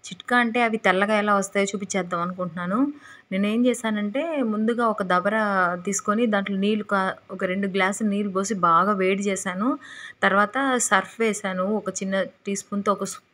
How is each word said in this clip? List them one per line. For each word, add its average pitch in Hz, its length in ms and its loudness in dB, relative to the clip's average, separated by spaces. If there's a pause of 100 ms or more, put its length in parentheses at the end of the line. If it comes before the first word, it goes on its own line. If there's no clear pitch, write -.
చిట్కా - 340 -4
అంటే 240 240 2
అవి 226 160 2
తెల్లగా 202 380 4
ఎలా 208 200 2
వస్తాయో 196 320 0
చూపించేద్దాం 185 540 -4
అనుకుంటున్నాను. 180 580 -4 (480)
నేనేం 208 360 0
చేశానంటే, 226 600 0 (200)
ముందుగా 220 440 0
ఒక 214 160 0
దబర 185 320 2 (460)
తీసుకొని 202 460 0
దాంట్లో 196 300 0
నీళ్ళు 208 320 0
కా-, 190 260 0 (140)
ఒక 196 140 -8
రెండు 190 260 -2
గ్లాసులు 196 400 0
నీళ్ళు 202 220 -2
పోసి 196 300 -2
బాగా 180 340 4
వేడి 196 300 0
చేశాను. 190 440 -2 (520)
తర్వాత 202 340 2 (280)
సర్ఫ్ 190 360 0
వేశాను, 196 540 -2
ఒక 190 200 -4
చిన్న 190 300 -2 (160)
టీ 202 160 -6
స్పూన్‌తో 202 360 -4
ఒక 196 160 -2 (260)